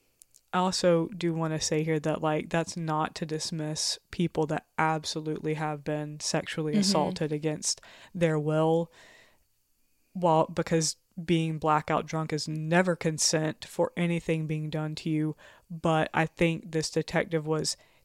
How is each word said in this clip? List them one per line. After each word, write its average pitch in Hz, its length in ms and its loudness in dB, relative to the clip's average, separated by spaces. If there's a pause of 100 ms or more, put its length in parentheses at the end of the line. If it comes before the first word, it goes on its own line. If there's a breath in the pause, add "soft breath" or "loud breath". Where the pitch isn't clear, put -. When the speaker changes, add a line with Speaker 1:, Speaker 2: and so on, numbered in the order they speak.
(520 soft breath)
Speaker 1:
I 180 60 0
also 180 500 4
do 170 260 -2
wanna 160 260 -2
say 156 220 0
here 160 180 0
that, 156 220 -2
like, 156 260 0
that's 165 280 -2
not 160 400 -2
to 170 100 -6
dismiss 156 720 -4 (140)
people 160 340 0
that 151 200 -4 (120)
absolutely 156 760 -2
have 151 280 -4
been 151 380 -4
sexually 156 540 -2
Speaker 2:
Mm-hmm. 208 80 4
Speaker 1:
assaulted 170 500 2
against 151 480 -2 (340 loud breath)
their 165 240 2
will, 160 500 2 (1200 loud breath)
while, 170 340 4
because 165 480 0 (300)
being 160 340 2
blackout 151 480 2
drunk 156 260 -4
is 151 160 -4
never 160 480 2
consent 156 680 0
for - 320 0
anything 170 500 0
being 156 240 -4
done 156 260 -4
to - 140 -4
you. 156 240 0 (360 loud breath)
But 160 440 2
I 160 120 2
think 165 440 0
this 160 200 -2
detective 160 560 -2
was 156 300 -2 (280 soft breath)